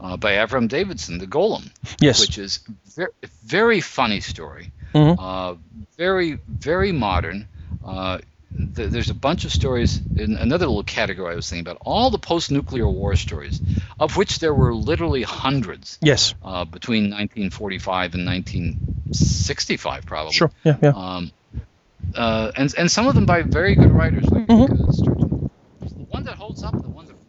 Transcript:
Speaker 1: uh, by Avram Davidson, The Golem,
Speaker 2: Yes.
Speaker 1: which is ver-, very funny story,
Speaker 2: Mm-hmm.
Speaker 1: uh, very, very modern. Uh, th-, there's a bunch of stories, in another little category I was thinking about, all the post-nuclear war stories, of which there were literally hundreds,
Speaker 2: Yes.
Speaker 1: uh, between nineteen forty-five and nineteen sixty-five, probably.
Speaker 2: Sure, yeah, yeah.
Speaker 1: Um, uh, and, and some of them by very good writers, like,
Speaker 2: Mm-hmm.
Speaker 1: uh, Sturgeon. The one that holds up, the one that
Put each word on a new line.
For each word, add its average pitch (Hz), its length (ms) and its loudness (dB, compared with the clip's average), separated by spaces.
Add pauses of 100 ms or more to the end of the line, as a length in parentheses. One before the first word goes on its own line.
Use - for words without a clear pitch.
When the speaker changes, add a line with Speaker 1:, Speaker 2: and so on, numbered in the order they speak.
Speaker 1:
uh, 92 160 -8
by 101 160 0
Avram 113 340 2
Davidson, 135 520 -4
The 95 80 -10
Golem, 170 420 -2 (320)
Speaker 2:
Yes. 139 180 8
Speaker 1:
which - 180 2
is 98 220 -8 (380)
ver-, 165 160 -6 (320)
very 208 340 4
funny 113 400 0
story, 78 540 -12 (200)
Speaker 2:
Mm-hmm. 156 300 6
Speaker 1:
uh, 92 320 -4 (420)
very, 175 420 -2 (100)
very 185 420 0
modern. 98 560 0 (380)
Uh, 92 320 -4 (580)
th-, 110 140 -4
there's 120 200 -2
a - 40 -2
bunch 156 320 -2
of - 60 -6
stories, 123 500 0 (140)
in - 220 0
another 156 280 2
little 107 180 0
category 92 500 -4
I - 20 -8
was 85 140 -8
thinking 87 200 -6
about, 87 120 -12
all 214 280 2
the 202 80 0
post-nuclear 139 720 -2
war 95 280 0
stories, 71 440 -8 (380)
of 156 160 0
which - 240 0
there 156 140 2
were 123 200 4
literally 139 500 0
hundreds, 127 800 -4
Speaker 2:
Yes. 143 420 4
Speaker 1:
uh, 90 200 -6
between 101 460 -2
nineteen 101 400 -4
forty-five 92 640 -4
and 90 80 -2
nineteen 90 560 -4 (320)
sixty-five, - 920 -2
probably. 78 280 -6
Speaker 2:
Sure, 160 180 2 (120)
yeah, 151 180 4
yeah. 147 140 8
Speaker 1:
Um, 90 360 -6 (840)
uh, 113 400 0
and, 143 220 0
and 170 120 4
some 220 180 2
of 277 80 4
them 202 100 6
by 175 160 4
very 190 340 2
good - 160 10
writers, - 400 4
like, - 160 2
Speaker 2:
Mm-hmm. 254 400 6
Speaker 1:
uh, - 60 4
Sturgeon. - 560 0 (320)
The - 220 -12
one - 220 -8
that 214 100 -10
holds 202 280 -12
up, - 180 -4
the - 80 -10
one 160 180 -14
that - 80 -20 (140)